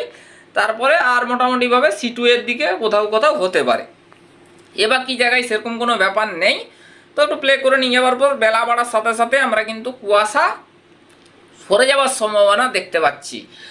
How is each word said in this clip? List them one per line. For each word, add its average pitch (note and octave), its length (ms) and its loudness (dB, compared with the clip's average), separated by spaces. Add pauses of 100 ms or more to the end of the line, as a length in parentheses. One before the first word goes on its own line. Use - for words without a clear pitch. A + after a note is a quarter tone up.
(540)
তারপরে A3+ 440 0
আর B3 280 2
মোটামুটিভাবে B3 680 2
সিটুয়ের A#3+ 540 0
দিকে B3 220 -4 (120)
কোথাও G#3+ 280 0
কোথাও A3+ 280 2
হতে F3+ 280 0
পারে। A#2+ 220 0 (880)
এবার B3+ 300 0
কি B3+ 100 -6
জায়গায় A#3+ 280 0
সেরকম A3+ 360 -6
কোনো A#3 180 -2
ব্যাপার G3 360 0
নেই। A#3 320 -2 (500)
তো C#4+ 80 2
একটু D4 120 -2
প্লে C4+ 220 2
করে C4 200 2
নিয়ে C4 140 0
যাওয়ার B3+ 240 2
পর C4+ 200 2
বেলা A3 300 0
বাড়ার A#3+ 200 0
সাথে A3+ 280 -2
সাথে A#3 260 0
আমরা A3 240 0
কিন্তু A3 280 -10
কুয়াশা G#3+ 640 0 (1120)
সরে A3+ 200 4
যাওয়ার C#4 200 2
সম্ভাবনা G#3+ 600 2
দেখতে F3+ 320 -4
পাচ্ছি। C#3 480 -4 (240)